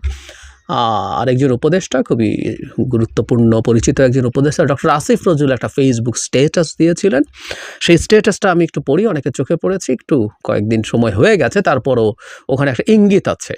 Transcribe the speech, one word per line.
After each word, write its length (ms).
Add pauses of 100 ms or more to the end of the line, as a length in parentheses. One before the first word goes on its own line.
(680)
আহ, 520
আরেকজন 300
উপদেষ্টা, 520
খুবই 540 (340)
গুরুত্বপূর্ণ 720
পরিচিত 400
একজন 240
উপদেষ্টা, 400
ডক্টর 240
আসিফ 400
নজরুল 240
একটা 160 (100)
Facebook 380
স্ট্যাটাস 640
দিয়েছিলেন। 440 (580)
সেই 180
স্ট্যাটাসটা 520
আমি 140
একটু 160
পড়ি, 260
অনেকের 260
চোখে 240
পড়েছে, 360
একটু 360 (160)
কয়েকদিন 380
সময় 300
হয়ে 240
গেছে, 240
তারপরও 520 (360)
ওখানে 220
একটা 160
ইঙ্গিত 420
আছে, 300